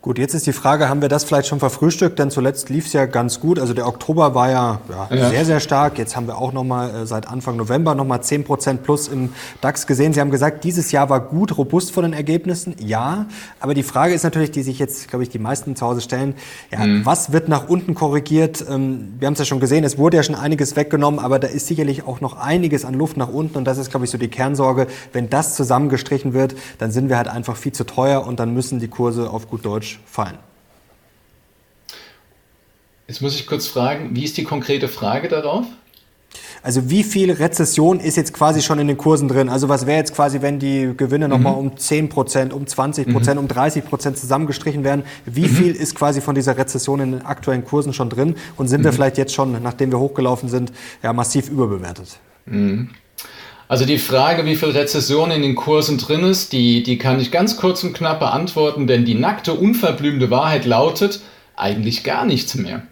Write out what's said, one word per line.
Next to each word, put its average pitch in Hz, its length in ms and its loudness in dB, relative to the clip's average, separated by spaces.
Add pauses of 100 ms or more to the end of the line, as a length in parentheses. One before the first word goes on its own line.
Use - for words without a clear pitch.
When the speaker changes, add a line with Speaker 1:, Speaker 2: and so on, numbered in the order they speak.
Speaker 1:
Gut, 120 160 -2
jetzt 139 140 -2
ist 160 120 -2
die 143 60 2
Frage, 139 380 2
haben 143 120 2
wir 143 60 2
das 143 160 2
vielleicht 139 240 2
schon 143 120 -2
verfrühstückt? 160 600 2
Denn 139 100 2
zuletzt 135 380 -2
lief's - 240 -4
ja 139 140 4
ganz 123 340 -2
gut. 170 180 2
Also 123 160 0
der 120 140 -2
Oktober 147 480 2
war 127 160 4
ja, 120 300 0 (280)
ja, 123 60 -2
Speaker 2:
Ja. 127 140 4
Speaker 1:
sehr, 135 160 2
sehr 156 160 4
stark. 147 360 2
Jetzt 113 200 -6
haben 120 100 -4
wir 107 100 -8
auch 131 140 -4
noch 131 140 -4
mal, 123 380 -4
äh, - 20 -6
seit 110 200 -6
Anfang 123 300 -6
November 135 400 2
noch 139 80 -2
mal 131 180 -2
zehn 143 220 -2
Prozent 135 400 -2
plus 147 240 0
im 127 220 -2 (320)
dax 139 260 -2
gesehen. 143 240 4
Sie 147 80 2
haben 143 100 2
gesagt, 139 360 0
dieses 175 260 0
Jahr 160 180 2
war 131 120 2
gut, 170 360 0
robust 165 360 0
von 180 100 2
den 170 80 0
Ergebnissen. 170 680 -2
Ja, 123 480 -2 (340)
aber 135 120 2
die 139 100 2
Frage 156 300 2
ist 165 100 0
natürlich, 156 280 2
die 143 100 -2
sich 131 160 -4
jetzt, 139 300 -4
glaub 127 140 -4
ich, 123 80 -4
die 117 100 -8
meisten 131 380 -4
zu 123 80 -2
Hause 120 160 0
stellen, 135 340 -2 (340)
ja, 107 100 -6
Speaker 2:
Mhm. 104 260 4
Speaker 1:
was 143 260 0
wird 160 160 2
nach 147 220 0
unten 180 260 0
korrigiert? 151 760 0
Ähm, 131 500 -4
wir 135 80 0
haben's 147 120 0
ja 143 60 0
schon 135 160 0
gesehen, 147 240 4
es 135 120 -2
wurde 170 200 6
ja 147 60 6
schon 147 120 -2
einiges 147 400 -2
weggenommen, 147 460 2
aber 131 180 2
da 139 80 0
ist 190 200 -4
sicherlich 147 380 -2
auch 123 140 -8
noch 131 160 -6
einiges 147 480 0
an 131 100 -6
Luft 151 220 -2
nach 131 140 -2
unten. 151 280 -4
Und 131 60 -2
das 131 140 0
ist, 131 120 -8
glaub 127 140 -2
ich, 120 60 -4
so 131 80 -6
die 117 100 -2
Kernsorge. 131 600 0 (260)
Wenn 120 160 -2
das 147 260 0
zusammengestrichen 135 800 0
wird, 131 220 2 (220)
dann 113 140 -2
sind 127 160 2
wir 127 80 2
halt 120 140 0
einfach 117 260 -6
viel 135 160 -6
zu 117 140 -4
teuer 135 420 0
und 120 140 -4
dann 117 120 0
müssen 123 280 -2
die 113 80 -6
Kurse 117 400 -2
auf 110 180 -8
gut 113 160 -8
Deutsch 107 280 -4 (160)
fallen. - 320 -8 (2750)
Speaker 2:
Jetzt 120 140 -10
muss 139 140 -4
ich - 100 -8
kurz - 220 -4
fragen, 131 480 -2
wie 131 80 -2
ist 151 140 -6
die 165 60 -4
konkrete 139 440 -2
Frage 123 400 -4
darauf? 160 380 -2 (960)
Speaker 1:
Also 127 260 0
wie 202 140 4
viel 196 280 2
Rezession 165 680 2
ist 156 180 0
jetzt - 160 0
quasi 151 300 4
schon 151 160 0
in 147 80 2
den 139 100 0
Kursen 151 300 4
drin? 127 220 2
Also 135 200 0
was 127 160 2
wäre 151 140 2
jetzt 151 160 -2
quasi, 143 260 2
wenn 143 160 0
die 135 400 0
Gewinne 143 300 2
noch 135 100 4
Speaker 2:
Mhm. 123 60 6
Speaker 1:
mal 135 80 4
um 135 260 -2
zehn 151 320 0
Prozent, 131 440 0
um 139 120 -6
zwanzig 135 420 -2
Prozent, 120 280 2
Speaker 2:
Mhm. 143 60 -2
Speaker 1:
um 139 60 -2
dreißig 139 380 0
Prozent 139 320 -4
zusammengestrichen 143 680 -2
werden? 139 200 0 (240)
Wie 123 140 -2
Speaker 2:
Mhm. 175 140 4
Speaker 1:
viel 175 180 4
ist 147 200 -4
quasi 147 260 0
von 143 140 -2
dieser 131 240 0
Rezession 135 420 -2
in 131 120 -2
den 131 160 -4
aktuellen 131 360 -2
Kursen 143 300 0
schon 123 160 -2
drin? 143 240 0 (240)
Und 135 100 -2
sind 135 160 4
wir 156 60 6
Speaker 2:
Mhm. 127 60 2
Speaker 1:
vielleicht 135 240 2
jetzt 135 160 -2
schon, 127 260 0
nachdem 123 300 -2
wir 123 80 2
hochgelaufen 127 500 0
sind, 123 220 -2 (320)
ja, 113 100 0
massiv 123 360 0
überbewertet? 95 680 -4 (300)
Speaker 2:
Mhm. 104 420 0 (800)
Also 131 160 2
die 143 120 2
Frage, 151 480 2
wie 156 120 2
viel 156 120 0
Rezession 143 600 2
in 156 100 0
den 139 140 2
Kursen 151 420 2
drin 156 260 0
ist, 185 280 2
die, 120 320 4
die 120 160 0
kann 131 200 2
ich 123 120 -2
ganz 190 260 2
kurz 185 260 0
und 180 100 -4
knapp 156 260 -2
beantworten, 151 640 0
denn 120 180 4
die 117 120 2
nackte, - 380 0
unverblümte 147 760 2
Wahrheit 139 360 2
lautet, 160 560 2 (340)
eigentlich 120 480 -2
gar 151 220 -2
nichts - 280 0
mehr. 98 380 -6